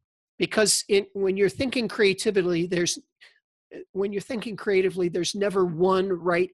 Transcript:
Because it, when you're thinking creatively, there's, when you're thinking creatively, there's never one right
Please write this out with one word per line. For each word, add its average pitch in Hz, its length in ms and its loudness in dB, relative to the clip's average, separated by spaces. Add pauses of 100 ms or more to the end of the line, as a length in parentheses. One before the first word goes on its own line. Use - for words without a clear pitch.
(380)
Because - 500 2
it, 196 260 2
when 190 220 0
you're 202 120 4
thinking 247 400 -2
creatively, 190 800 0
there's, 175 280 -2 (920)
when 202 220 -4
you're 196 100 -6
thinking 220 340 -8
creatively, 185 520 0
there's 170 260 -4
never 196 320 2
one 185 420 2
right 175 460 0